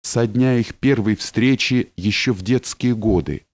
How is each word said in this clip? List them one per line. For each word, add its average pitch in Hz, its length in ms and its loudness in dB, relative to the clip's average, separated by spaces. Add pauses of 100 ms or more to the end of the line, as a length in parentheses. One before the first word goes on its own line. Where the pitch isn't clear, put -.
со 117 240 0
дня 123 320 2
их - 160 -4
первой 110 420 2
встречи 127 800 0
еще 107 380 -2
в 92 80 -8
детские 123 520 -2
годы 90 600 0